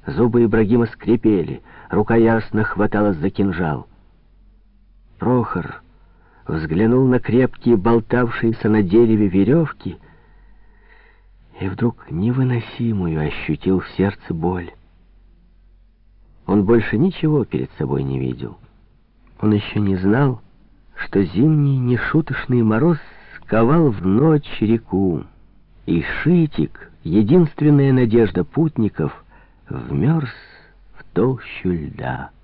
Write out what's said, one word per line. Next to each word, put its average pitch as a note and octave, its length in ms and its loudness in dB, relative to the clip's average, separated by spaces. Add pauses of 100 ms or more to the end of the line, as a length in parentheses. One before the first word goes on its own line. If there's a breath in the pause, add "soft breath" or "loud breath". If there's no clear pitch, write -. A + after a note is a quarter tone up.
Зубы A#2 380 2
Ибрагима A2+ 420 2
скрипели, G2 760 -2 (260 loud breath)
рука G#2+ 280 0
яростно A2+ 480 2
хваталась G#2 540 -2
за F2+ 120 -2
кинжал. F2 560 -4 (1300)
Прохор G#2+ 640 -2 (640 soft breath)
взглянул F#2+ 600 0
на B2 140 2
крепкие, A#2 560 0
болтавшиеся A2+ 920 0
на G#2+ 140 2
дереве G#2+ 460 4
верёвки, G2 680 0 (1600 soft breath)
и G2 80 -6
вдруг A2+ 420 -6
невыносимую A2+ 1080 -2
ощутил D#2 600 -2
в - 100 -14
сердце G2+ 440 -4
боль. E2+ 380 -6 (1700)
Он G2 180 2
больше A2 340 2
ничего D3+ 460 0
перед - 340 -6
собой C#2 240 -4
не C2+ 160 -4
видел. B1 400 -8 (840)
Он G#2+ 120 2
ещё G#2 260 -2
не G2 160 0
знал, A2 460 2 (560)
что - 260 -2
зимний C#3+ 560 2
нешуточный B2 840 -2
мороз B2 360 2 (380)
сковал C3 540 2
в F#2 160 -6
ночь D3 540 2
реку, F#2+ 640 0 (640)
и E2+ 160 0
Шитик, - 880 -2 (120)
единственная C#3+ 880 4
надежда A2+ 520 2
путников, A2 800 -4 (440 soft breath)
вмёрз F2+ 600 -2 (640)
в - 180 -20
толщу A2+ 580 -2
льда. B1+ 600 -8 (140)